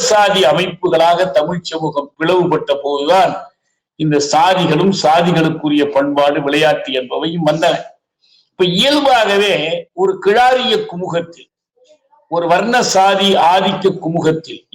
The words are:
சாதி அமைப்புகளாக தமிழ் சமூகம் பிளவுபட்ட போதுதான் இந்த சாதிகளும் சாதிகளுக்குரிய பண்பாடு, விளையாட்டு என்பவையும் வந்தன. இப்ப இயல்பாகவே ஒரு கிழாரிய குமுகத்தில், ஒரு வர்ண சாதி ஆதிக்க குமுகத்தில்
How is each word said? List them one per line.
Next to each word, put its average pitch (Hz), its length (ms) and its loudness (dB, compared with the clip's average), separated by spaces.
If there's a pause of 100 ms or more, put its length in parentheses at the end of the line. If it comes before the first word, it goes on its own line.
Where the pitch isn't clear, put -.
சாதி 202 440 2
அமைப்புகளாக 170 880 0
தமிழ் 170 300 -2
சமூகம் 147 520 -6
பிளவுபட்ட 165 600 0
போதுதான் 147 580 0 (680)
இந்த 151 240 0
சாதிகளும் 175 720 0
சாதிகளுக்குரிய 156 920 2
பண்பாடு, 143 520 0
விளையாட்டு 147 520 0
என்பவையும் 147 540 -4
வந்தன. 160 280 0 (680)
இப்ப - 280 -2
இயல்பாகவே 220 840 2 (400)
ஒரு 190 260 0
கிழாரிய 240 540 2 (120)
குமுகத்தில், - 640 -8 (840)
ஒரு 170 160 -2
வர்ண 202 360 0
சாதி 196 460 0 (160)
ஆதிக்க 190 520 0
குமுகத்தில் 160 640 -4 (140)